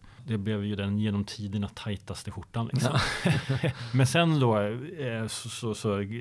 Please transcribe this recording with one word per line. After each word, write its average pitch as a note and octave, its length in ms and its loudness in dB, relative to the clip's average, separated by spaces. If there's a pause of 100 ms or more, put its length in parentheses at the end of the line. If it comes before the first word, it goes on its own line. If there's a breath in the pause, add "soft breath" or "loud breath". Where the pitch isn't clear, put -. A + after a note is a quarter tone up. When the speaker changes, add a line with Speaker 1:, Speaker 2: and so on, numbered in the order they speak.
(260 loud breath)
Speaker 1:
Det A2 120 -2
blev G2+ 260 -2
ju G#2 120 -2
den G2+ 220 0
genom G#2 260 2
tiderna G2+ 500 -4
tajtaste - 560 -8
skjortan, A2+ 420 -6
liksom. B2 260 2 (260)
Speaker 2:
Ja. D3 460 2 (120)
Speaker 1:
<laughs> A#2 120 -10
Men C3 120 6
sen E3 340 4
då, A#2 200 6
eh, A#2+ 680 -4
så, - 220 -8
så, A2 260 -4
så G2+ 300 0 (160)